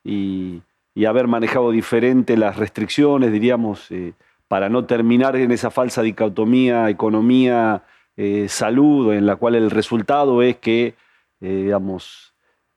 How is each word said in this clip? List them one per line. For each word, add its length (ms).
y, 600
y 120
haber 220
manejado 440
diferente 640
las 220
restricciones, 760
diríamos, 600
eh, 240
para 200
no 160
terminar 500
en 160
esa 180
falsa 320
dicotomía 880
economía, 960
eh, 320
salud, 680
en 120
la 100
cual 200
el 140
resultado 720
es 140
que, 400
eh, 240
digamos, 680